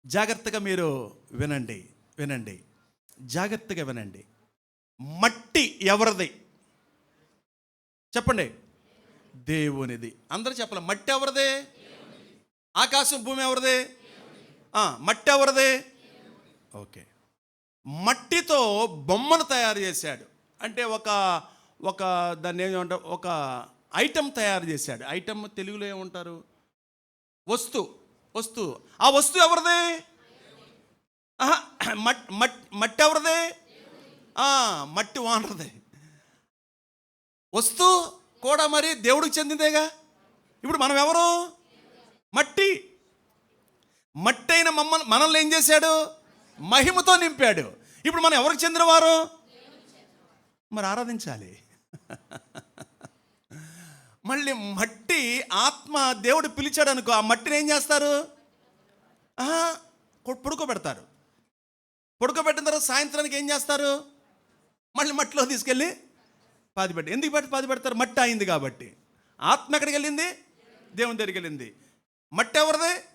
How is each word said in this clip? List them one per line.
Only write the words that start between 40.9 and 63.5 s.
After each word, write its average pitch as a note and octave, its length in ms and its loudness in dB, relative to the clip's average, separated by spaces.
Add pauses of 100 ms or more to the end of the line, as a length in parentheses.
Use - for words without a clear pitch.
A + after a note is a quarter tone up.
ఎవరు? E4+ 540 2 (840)
మట్టి. E4+ 640 0 (1200)
మట్టి A#3+ 360 0
అయిన E4 160 6
మమ్మల్ని, D#4 400 0
మనల్ని D#4 300 4
ఏం D#4 140 2
చేశాడు? D#4 540 4 (520)
మహిమతో E4+ 580 4
నింపాడు. B3+ 560 0 (320)
ఇప్పుడు E4 160 0
మనం D#4+ 120 6
ఎవరికి D4 320 2
చెందినవారు? E4 640 6 (1400)
మరి G#3+ 120 -4
ఆరాధించాలి. F#3+ 760 -6 (2750)
మళ్ళీ C#4 280 -2
మట్టి A#3 1000 -4
ఆత్మ C4+ 600 0
దేవుడు C4 340 2
పిలిచాడు C#4 420 0
అనుకో, A#3+ 220 -2
ఆ G#3+ 100 4
మట్టిని A#3 360 0
ఏం D4+ 120 0
చేస్తారు? D4 580 2 (1120)
ఆహా, D#4+ 380 -2 (480)
కొ-, B3+ 80 -6
పడుకోబెడతారు. B3+ 760 -6 (1120)
పడుకోబెట్టిన D4 440 -2
తర్వాత D4+ 160 0
సాయంత్రానికి C#4+ 560 -2
ఏం C#4+ 120 -4
చేస్తారు? C#4+ 560 -2 (880)